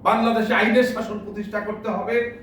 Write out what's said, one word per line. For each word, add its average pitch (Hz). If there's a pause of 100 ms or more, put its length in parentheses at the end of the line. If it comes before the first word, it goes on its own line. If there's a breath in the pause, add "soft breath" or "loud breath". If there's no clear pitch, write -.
বাংলাদেশে 226
আইনের 233
শাসন 208
প্রতিষ্ঠা 208
করতে 208
হবে 226 (120)